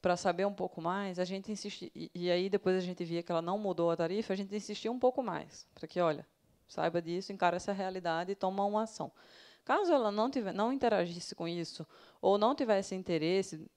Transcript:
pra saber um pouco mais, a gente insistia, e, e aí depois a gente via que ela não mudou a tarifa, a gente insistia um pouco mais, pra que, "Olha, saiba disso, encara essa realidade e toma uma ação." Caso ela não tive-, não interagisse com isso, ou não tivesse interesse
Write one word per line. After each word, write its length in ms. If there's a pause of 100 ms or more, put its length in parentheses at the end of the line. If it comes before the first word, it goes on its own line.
pra 140
saber 280
um 80
pouco 300
mais, 380
a 40
gente 280
insistia, 420
e, 180
e 180
aí 200
depois 260
a 40
gente 240
via 180
que 80
ela 100
não 180
mudou 340
a 40
tarifa, 360
a 40
gente 180
insistia 360
um 80
pouco 240
mais, 500
pra 140
que, 140
"Olha, 260 (400)
saiba 340
disso, 320
encara 240
essa 160
realidade 600
e 20
toma 300
uma 180
ação." 300 (520)
Caso 280
ela 180
não 180
tive-, 240
não 200
interagisse 640
com 120
isso, 400 (340)
ou 180
não 180
tivesse 400
interesse 800